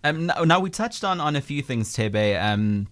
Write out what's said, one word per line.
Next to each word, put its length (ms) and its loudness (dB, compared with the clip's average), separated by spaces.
Um, 220 0
now, 180 0
now 160 6
we 100 -2
touched 320 -6
on, 180 0
on 140 0
a 60 0
few 220 -6
things, 340 -4
Tebe. 440 0
Um, 520 0